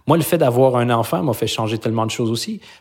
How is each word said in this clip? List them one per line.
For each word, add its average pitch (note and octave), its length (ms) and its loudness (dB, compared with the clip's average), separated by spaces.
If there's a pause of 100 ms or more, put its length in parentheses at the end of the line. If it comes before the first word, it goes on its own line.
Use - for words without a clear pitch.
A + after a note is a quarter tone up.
Moi, D3+ 100 4
le D#3 60 2
fait F3 140 0
d'avoir C3 380 4
un A#2+ 160 0
enfant A#2 320 0
m'a C3 100 0
fait A2+ 140 -4
changer A2 320 -4
tellement A2+ 260 -2
de G#2+ 60 -4
choses A#2 180 -2
aussi. F#3+ 300 -6 (220)